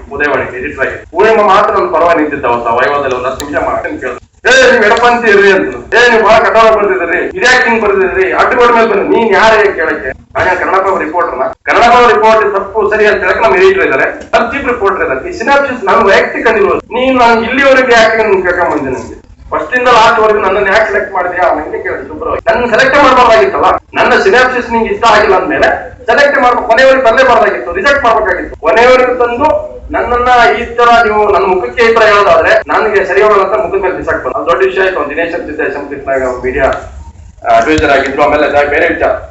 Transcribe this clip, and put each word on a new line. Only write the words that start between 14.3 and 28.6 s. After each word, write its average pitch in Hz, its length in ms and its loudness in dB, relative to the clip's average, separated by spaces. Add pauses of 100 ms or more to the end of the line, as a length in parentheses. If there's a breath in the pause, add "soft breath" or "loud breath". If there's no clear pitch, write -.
ಚೀಫ್ 277 140 -6
ರಿಪೋರ್ಟರ್ 196 360 -2
ಇದ್ದಾರೆ. 170 280 -6
ಈ - 20 -10
ಸಿನಾಪ್ಸಿಸ್ 262 520 -2
ನಾನು 214 240 0
ವೈಯಕ್ತಿಕ - 400 0
ನಿಲುವು, 196 280 0
ನೀನ್ 254 420 -2
ನಾನು 233 220 2
ಇಲ್ಲಿವರೆಗೆ 254 520 2
ಯಾಕೆ 220 240 4
ನನ್ಗೆ 202 260 0
ಕೇಳ್ಕೊಂಡ್ 170 400 -2
ಬಂದೆ? 127 420 -10 (240)
ಫಸ್ಟ್ 247 280 -4
ಇಂದ 247 100 0
ಲಾಸ್ಟ್ 226 320 4
ವರೆಗೂ 214 180 2
ನನ್ನನ್ನು 196 300 -2
ಯಾಕೆ 208 240 0
ಸೆಲೆಕ್ಟ್ - 200 -4
ಮಾಡಿದ್ಯಾ? 180 420 -2
ನಂಗೆ - 280 -8
ಕೇಳಿದ್ರು - 240 -8
ಸುಬ್ರಹ್ಮಣ್ಯ. 156 480 -4
ನನ್ನ 240 160 -4
ಸೆಲೆಕ್ಟ್ 269 320 2
ಮಾಡ್ಬಾರ್ದಾಗಿತ್ತಲ್ಲ. 226 640 2 (300)
ನನ್ನ 226 280 0
ಸಿನಾಪ್ಸಿಸ್ 240 480 0
ನಿಂಗೆ 220 240 -2
ಇಷ್ಟ 226 100 -2
ಆಗಿಲ್ಲ 208 320 2
ಅಂದ್ಮೇಲೆ - 560 -2 (140)
ಸೆಲೆಕ್ಟ್ 269 340 2
ಮಾಡ್ಬೇಕು, 247 280 0
ಕೊನೆಯವರೆಗೆ 262 340 4
ತರಲೇಬಾರ್ದಾಗಿತ್ತು, 233 720 2
ರಿಜೆಕ್ಟ್ 190 320 0
ಮಾಡ್ಬೇಕಾಗಿತ್ತು. 196 560 -2